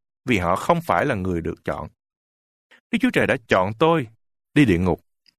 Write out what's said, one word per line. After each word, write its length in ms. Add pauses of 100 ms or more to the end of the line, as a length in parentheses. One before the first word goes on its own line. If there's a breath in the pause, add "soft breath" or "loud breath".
(240)
vì 140
họ 180
không 240
phải 260
là 80
người 260
được 240
chọn. 240 (1000 soft breath)
"Đức 100
Chúa 100
Trời 160
đã 100 (120)
chọn 300
tôi 280 (480)
đi 100
địa 140
ngục 220 (380)